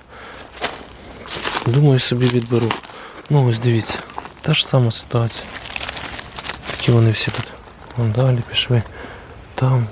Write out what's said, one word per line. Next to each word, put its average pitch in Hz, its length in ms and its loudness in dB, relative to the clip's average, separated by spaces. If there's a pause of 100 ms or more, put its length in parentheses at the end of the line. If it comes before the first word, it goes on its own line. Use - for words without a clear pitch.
(1700)
думаю, 131 340 6
собі 123 260 0
відберу. 117 460 2 (580)
Ну 139 200 6
ось 113 100 0
дивіться, 117 400 2 (420)
та 151 120 2
ж - 140 0
сама 123 240 4
ситуація. - 520 -2 (1300)
Такі - 200 2
вони 113 200 6
всі - 200 -2
тут. - 160 -6 (500)
Вон 113 140 0
далі 123 280 4 (100)
пішли. - 340 2 (720)
Там, 127 360 2